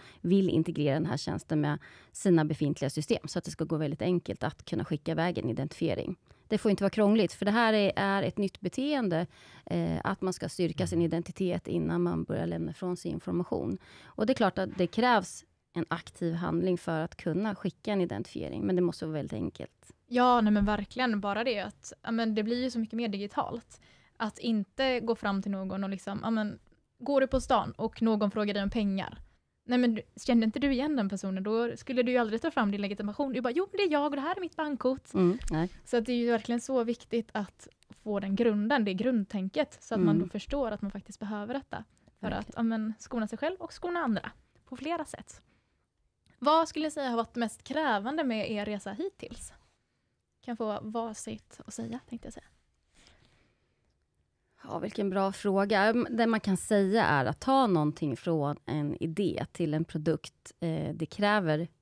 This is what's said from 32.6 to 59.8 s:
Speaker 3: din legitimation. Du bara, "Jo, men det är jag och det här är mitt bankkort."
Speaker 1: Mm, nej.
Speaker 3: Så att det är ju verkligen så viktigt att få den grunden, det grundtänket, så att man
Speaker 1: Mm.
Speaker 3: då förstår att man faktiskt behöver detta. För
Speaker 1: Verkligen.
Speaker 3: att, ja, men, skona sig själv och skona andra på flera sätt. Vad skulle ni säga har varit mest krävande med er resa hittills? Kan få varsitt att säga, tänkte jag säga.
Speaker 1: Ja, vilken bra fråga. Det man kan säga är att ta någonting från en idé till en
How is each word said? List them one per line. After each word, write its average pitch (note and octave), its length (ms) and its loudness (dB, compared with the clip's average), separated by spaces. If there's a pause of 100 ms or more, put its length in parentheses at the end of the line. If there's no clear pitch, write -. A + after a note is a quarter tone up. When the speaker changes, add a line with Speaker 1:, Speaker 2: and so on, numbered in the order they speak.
Speaker 3:
din G3+ 100 -2
legitimation. G3+ 520 -2
Du B3 80 -2
bara, A#3+ 160 0
"Jo, F#4 160 2
men G4 40 -8
det G4+ 60 2
är F4 100 2
jag D4 180 4
och C#4+ 60 -2
det C#4 40 -2
här E4 160 -2
är G4 40 -6
mitt F4 160 -8
bankkort." C4+ 580 -2
Speaker 1:
Mm, F#3 240 4 (120)
nej. E3 180 0 (160)
Speaker 3:
Så - 120 -2
att A3+ 100 0
det B3+ 60 -2
är A#3+ 40 0
ju A#3+ 140 2
verkligen A#3 300 0
så B3+ 240 0
viktigt A#3 480 -4
att - 360 -8 (340)
få G3+ 180 -2
den G3 160 0
grunden, A3+ 480 4
det G3 100 2
grundtänket, G#3+ 840 0
så - 140 -6
att F#3+ 60 2
man F3 160 6
Speaker 1:
Mm. E3+ 60 2
Speaker 3:
då F3+ 60 -6
förstår A#3+ 420 -4
att G#3 120 -6
man G3+ 80 -4
faktiskt - 300 -14
behöver G#3 340 -6
detta. - 300 -8 (360)
För - 60 -8
Speaker 1:
Verkligen. F3+ 140 -4
Speaker 3:
att, G#3 160 -10
ja, A#3 60 -2
men, A3 360 0
skona A3+ 300 -4
sig A3 100 -10
själv F4 220 -2
och E4+ 120 -12
skona F4 280 -4
andra A#3 300 0 (340)
på B3+ 120 -12
flera D#4 280 -4
sätt. - 380 -16 (960)
Vad D#4 300 4
skulle D4+ 180 -4
ni D4+ 40 -4
säga C#4 200 -4
har A#3 60 0
varit A3+ 200 -2
mest A#3 280 -4
krävande C#4 600 0
med A3+ 260 -2
er G#3 140 -4
resa G3+ 280 -6
hittills? - 600 -10 (880)
Kan A#3+ 160 -8
få G#3+ 260 -2
varsitt A3 840 -8
att G#3 80 -14
säga, A#3 340 -8
tänkte - 180 -12
jag - 60 -12
säga. - 140 -20 (2250)
Speaker 1:
Ja, - 100 -6
vilken G#3 320 -4
bra G3 220 0
fråga. G3+ 600 2
Det A#3 340 0
man A3+ 140 2
kan F#3+ 160 2
säga G3+ 480 2
är C#3 200 4
att D3 160 -2
ta C4+ 260 4
någonting D3+ 500 2
från D3 400 0 (100)
en D3 360 -2
idé E3 500 -2
till D#3+ 220 0
en D#3+ 100 0